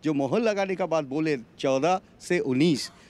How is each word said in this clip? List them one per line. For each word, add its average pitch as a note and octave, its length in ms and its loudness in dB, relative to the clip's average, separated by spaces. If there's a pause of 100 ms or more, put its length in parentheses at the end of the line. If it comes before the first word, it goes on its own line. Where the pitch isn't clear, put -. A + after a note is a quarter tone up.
जो D#3 100 0
मोहर C#3 260 0
लगाने G3 340 0
का F3+ 120 -2
बात D#3+ 180 0
बोले D3 340 -2 (200)
चौदह C#3+ 420 2 (200)
से F3+ 180 0
उन्नीस, C3 520 0 (200)